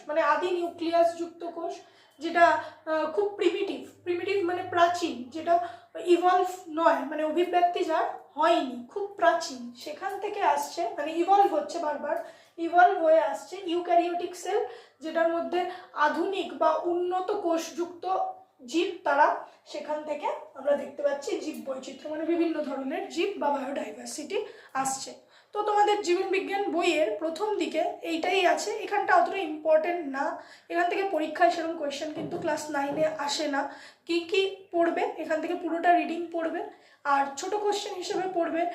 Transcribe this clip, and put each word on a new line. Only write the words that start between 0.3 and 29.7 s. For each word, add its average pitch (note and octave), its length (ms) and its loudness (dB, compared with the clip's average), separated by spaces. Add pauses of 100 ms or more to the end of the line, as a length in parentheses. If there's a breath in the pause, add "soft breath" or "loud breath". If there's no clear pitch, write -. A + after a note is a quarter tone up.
নিউক্লিয়াস E4+ 640 2
যুক্ত E4+ 260 -8
কোষ, E4+ 300 -8 (460 soft breath)
যেটা, E4+ 260 4
আহ, D#4 640 0
খুব G4+ 160 0
প্রিমিটিভ। - 760 -4
প্রিমিটিভ F#4+ 420 -2
মানে F4+ 240 -2
প্রাচীন, E4+ 600 0
যেটা E4+ 380 0 (380 loud breath)
ইভলভ F4+ 420 6 (220)
নয়, D#4 240 4
মানে D4+ 300 -4
অভিব্যক্তি F4 600 2
যার D#4+ 360 -2 (160)
হয়নি, B3+ 520 2
খুব G4+ 180 -6
প্রাচীন। E4 720 0
সেখান G4 440 -8
থেকে G4+ 220 -4
আসছে, - 560 0
মানে D4+ 140 -4
ইভলভ F#4+ 420 4
হচ্ছে D#4+ 260 -2
বারবার, D4 360 -2 (420 loud breath)
ইভলভ F4 460 6
হয়ে D#4+ 160 8
আসছে D4 460 -4
ইউক্যারিওটিক F4 720 0
সেল, G#4 300 -2 (340 loud breath)
যেটার E4 300 0
মধ্যে F4 420 -2 (220 loud breath)
আধুনিক D#4+ 640 0
বা D#4+ 180 4
উন্নত F4+ 560 -2
কোষযুক্ত F4 840 -2 (480)
জীব, F4 380 -2
তারা D4 440 4 (180 loud breath)
সেখান D4+ 380 -6
থেকে D4+ 240 -4 (260)
আমরা C#4+ 220 0
দেখতে C4 280 -6
পাচ্ছি C#4+ 360 0
জীব B3+ 260 -8
বৈচিত্র্য, C4+ 440 -10
মানে D#4 160 -4
বিভিন্ন D#4+ 380 0
ধরনের C4+ 460 -6
জীব D#4+ 280 -2
বা D4 120 0
বায়োডাইভার্সিটি C#4+ 960 -6 (280 loud breath)
আসছে। C4 400 -4 (400 soft breath)
তো G#4 100 -2
তোমাদের G#4 380 4
জীবন F#4+ 280 2
বিজ্ঞান G4 420 0
বইয়ের D#4+ 480 2
প্রথম F#4+ 380 -2
দিকে D#4+ 260 0 (180)
এইটাই F4+ 440 0
আছে, E4 260 2
এখানটা F#4+ 440 0
অতটা F4+ 220 4
ইম্পর্টেন্ট D#4+ 720 0